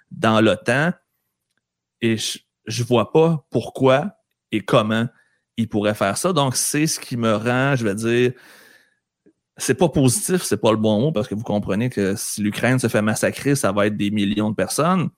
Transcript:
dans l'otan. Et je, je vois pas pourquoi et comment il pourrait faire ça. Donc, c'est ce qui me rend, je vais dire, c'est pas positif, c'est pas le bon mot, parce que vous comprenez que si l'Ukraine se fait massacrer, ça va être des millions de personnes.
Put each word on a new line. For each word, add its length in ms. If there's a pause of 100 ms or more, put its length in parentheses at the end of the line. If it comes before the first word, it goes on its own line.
(100)
dans 300
l'otan. 520 (1080)
Et 160
je, 220 (280)
je 160
vois 300
pas 380
pourquoi 640 (360)
et 80
comment 460 (500)
il 120
pourrait 260
faire 220
ça. 160
Donc, 240
c'est 300
ce 120
qui 180
me 180
rend, 420
je 80
vais 100
dire, 380 (1200)
c'est 180
pas 140
positif, 540
c'est 140
pas 160
le 60
bon 220
mot, 120
parce 160
que 60
vous 100
comprenez 460
que 260
si 240
l'Ukraine 400
se 80
fait 140
massacrer, 520
ça 160
va 160
être 100
des 140
millions 400
de 60
personnes. 600